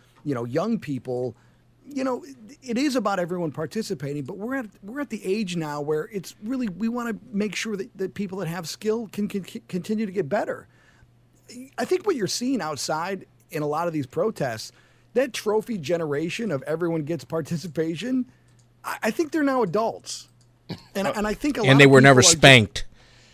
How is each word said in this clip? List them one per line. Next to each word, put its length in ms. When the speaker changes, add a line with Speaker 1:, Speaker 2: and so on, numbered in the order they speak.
Speaker 1:
you 100
know, 100
young 340
people, 560
you 160
know, 220
it, 120
it 160
is 180
about 220
everyone 340
participating, 720
but 140
we're 180
at, 100
we're 180
at 100
the 140
age 300
now 280
where 280
it's 320
really, 260
we 200
wanna 260
make 240
sure 220
that, 200
that 180
people 240
that 100
have 200
skill 440
can, 160
can, 140
can 260
continue 380
to 60
get 160
better. 380
I 60
think 220
what 100
you're 100
seeing 340
outside 680
in 120
a 40
lot 200
of 60
these 140
protests, 680
that 180
trophy 460
generation 720
of 120
everyone 400
gets 220
participation, 1000
I, 200
I 80
think 200
they're 120
now 200
adults. 680
And, 120
and 200
I 80
think 240
a 40
lot 60
Speaker 2:
And 100
they 60
Speaker 1:
of 60
Speaker 2:
were 100
never 220
Speaker 1:
people 80
are 20
just 60
Speaker 2:
spanked. 460